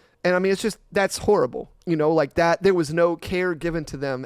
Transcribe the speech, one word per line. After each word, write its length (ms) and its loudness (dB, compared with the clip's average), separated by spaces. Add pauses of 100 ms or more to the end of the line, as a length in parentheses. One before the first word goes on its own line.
(240)
and 120 2
I 40 2
mean, 120 2
it's 100 -2
just, 180 -4 (120)
that's 280 -2
horrible, 500 0 (160)
you 100 0
know, 160 2
like, 220 2
that 300 2
there 100 4
was 180 0
no 240 2
care 380 -4
given 320 -6
to 120 -12
them 280 -6